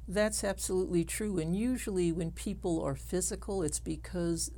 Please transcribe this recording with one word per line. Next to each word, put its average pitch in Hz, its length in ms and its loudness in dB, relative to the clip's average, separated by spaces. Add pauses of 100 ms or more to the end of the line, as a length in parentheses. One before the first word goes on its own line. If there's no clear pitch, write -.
(100)
That's 208 320 2
absolutely 185 640 2
true. 202 340 -2
And 160 160 2
usually 202 580 2
when 170 180 0
people 180 520 -2
are 139 120 0
physical, 185 680 -2
it's 147 160 0
because 165 800 -2